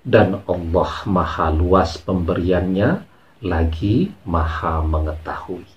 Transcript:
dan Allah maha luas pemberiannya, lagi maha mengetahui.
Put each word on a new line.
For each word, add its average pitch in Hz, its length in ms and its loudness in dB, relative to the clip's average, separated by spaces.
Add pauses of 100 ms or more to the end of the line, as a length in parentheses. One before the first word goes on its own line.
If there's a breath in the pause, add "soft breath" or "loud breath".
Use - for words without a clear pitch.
dan 107 480 2
Allah 85 440 0 (120)
maha 85 480 0
luas 87 480 2
pemberiannya, 92 1040 0 (400 soft breath)
lagi 90 640 0 (160)
maha 80 560 -2
mengetahui. 78 960 -4